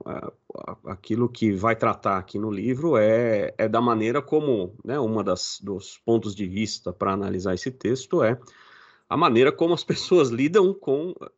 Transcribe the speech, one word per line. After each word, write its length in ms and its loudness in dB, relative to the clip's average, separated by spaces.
a, 260 -10
a, 220 -14
aquilo 380 -2
que 240 0
vai 220 0
tratar 420 0
aqui 200 -8
no 140 -4
livro 460 0
é, 600 2
é 120 2
da 100 2
maneira 420 0
como, 600 0
né, 160 -4
uma 240 0
das, 400 -4
dos 340 -10
pontos 380 0
de 100 -6
vista 460 -6
pra 220 -2
analisar 400 -2
esse 180 -6
texto 520 -2
é 140 2
a 60 -2
maneira 380 4
como 200 2
as 120 -6
pessoas 420 2
lidam 460 2
com, 420 -4